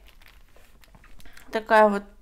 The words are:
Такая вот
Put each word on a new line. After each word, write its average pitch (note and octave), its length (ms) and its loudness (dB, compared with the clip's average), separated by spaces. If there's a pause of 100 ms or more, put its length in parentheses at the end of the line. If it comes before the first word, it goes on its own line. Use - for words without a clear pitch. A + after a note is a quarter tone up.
(1500)
Такая G#3+ 380 2
вот G3+ 140 -4 (180)